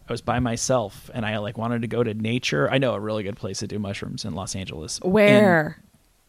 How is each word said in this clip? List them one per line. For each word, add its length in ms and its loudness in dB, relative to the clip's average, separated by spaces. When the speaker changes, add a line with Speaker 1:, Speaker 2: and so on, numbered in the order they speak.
Speaker 1:
was 140 -6
by 180 -2
myself 760 -2
and 120 -6
I, 140 -2
like, 180 -8
wanted 240 -2
to 60 -4
go 160 0
to 100 -2
nature. 580 0
I 60 2
know 160 2
a 60 -4
really 240 -4
good 120 -6
place 240 -8
to 80 -6
do 120 -6
mushrooms 460 -8
in 100 -8
Los 200 -8
Angeles. 460 -8
Speaker 2:
Where? 800 6